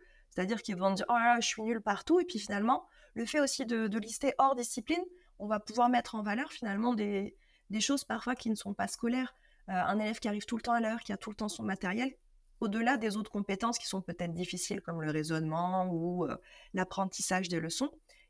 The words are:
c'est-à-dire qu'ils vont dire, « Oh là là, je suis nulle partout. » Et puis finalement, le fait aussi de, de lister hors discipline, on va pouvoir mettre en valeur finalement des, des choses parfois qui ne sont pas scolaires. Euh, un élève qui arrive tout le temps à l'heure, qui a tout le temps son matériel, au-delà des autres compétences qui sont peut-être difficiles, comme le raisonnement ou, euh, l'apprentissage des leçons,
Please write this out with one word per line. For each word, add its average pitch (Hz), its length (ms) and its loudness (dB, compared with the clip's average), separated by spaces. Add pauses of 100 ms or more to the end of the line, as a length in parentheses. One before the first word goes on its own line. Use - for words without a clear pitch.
(280)
c'est-à-dire 196 320 0
qu'ils 196 160 -4
vont 196 160 4
dire, « 190 160 0
Oh 240 60 4
là 240 200 8
là, 226 60 4
je - 80 0
suis - 140 -4
nulle 226 180 0
partout. » 220 400 4
Et 349 40 4
puis 247 140 -4
finalement, 202 480 2 (280)
le 226 100 -4
fait 294 160 2
aussi 269 240 2
de, 226 240 0
de 214 100 -2
lister 220 400 -2
hors 269 160 6
discipline, 254 480 -2 (360)
on 208 80 -6
va 214 120 0
pouvoir 240 300 4
mettre 240 260 2
en 220 80 -4
valeur 220 300 -2
finalement 226 420 0
des, 202 420 -2 (340)
des 208 100 -2
choses 277 240 2
parfois 233 320 -2
qui - 120 -4
ne 220 60 2
sont 202 200 -6
pas 196 120 -2
scolaires. 247 480 -2 (340)
Euh, 190 40 -6
un 185 260 2
élève 214 200 -2
qui 226 100 -2
arrive 208 160 -2
tout 233 120 -2
le 220 60 -4
temps 240 100 0
à 233 80 4
l'heure, 226 200 -2
qui - 120 -8
a 196 40 -4
tout - 140 -10
le 208 60 -12
temps 214 120 -4
son 220 140 -8
matériel, 208 500 -2 (480)
au-delà 226 360 2
des 214 200 0
autres 214 140 -4
compétences 202 480 -2
qui - 80 -10
sont 190 160 -4
peut-être 170 300 -6
difficiles, 180 500 -4
comme 165 200 -6
le 156 80 0
raisonnement 160 760 0
ou, 175 400 0
euh, 120 100 -4 (380)
l'apprentissage 185 720 0
des 170 120 0
leçons, 165 300 -2 (400)